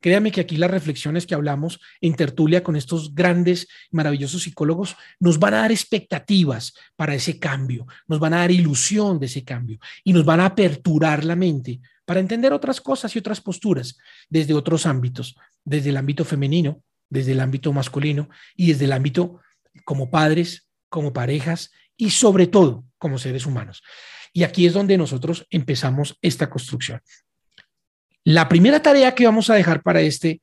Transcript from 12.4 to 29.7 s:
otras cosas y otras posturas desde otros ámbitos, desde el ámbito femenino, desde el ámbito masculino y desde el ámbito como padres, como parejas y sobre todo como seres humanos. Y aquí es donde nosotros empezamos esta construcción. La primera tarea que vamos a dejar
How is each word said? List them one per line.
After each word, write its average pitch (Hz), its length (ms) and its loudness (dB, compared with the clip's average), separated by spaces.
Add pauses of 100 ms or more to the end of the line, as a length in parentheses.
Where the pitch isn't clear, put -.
otras 269 280 -4
cosas 262 340 -6
y 233 40 -4
otras 208 220 -8
posturas 143 580 -4 (300)
desde 156 260 0
otros 156 320 -2
ámbitos, 127 500 -4 (280)
desde 143 260 -4
el 139 60 -2
ámbito 139 280 -4
femenino, 147 560 -2 (300)
desde 131 220 -4
el 131 80 0
ámbito 135 320 -4
masculino 143 560 -4 (260)
y 175 140 2
desde 143 160 2
el 139 80 2
ámbito 147 480 -2 (440)
como 135 260 -6
padres, 160 580 0 (200)
como 147 240 -6
parejas 139 600 -6 (240)
y 214 140 0
sobre 190 360 4
todo 165 380 4 (140)
como 135 200 -6
seres 127 280 -8
humanos. 107 360 -8 (500)
Y 175 120 2
aquí 180 200 0
es 170 100 4
donde 202 220 2
nosotros 147 540 -4
empezamos 139 720 -2
esta 160 260 0
construcción. 123 520 -10 (1200)
La 160 220 4
primera 240 360 6
tarea 269 320 6
que 247 100 2
vamos 220 240 4
a 226 60 6
dejar 165 280 2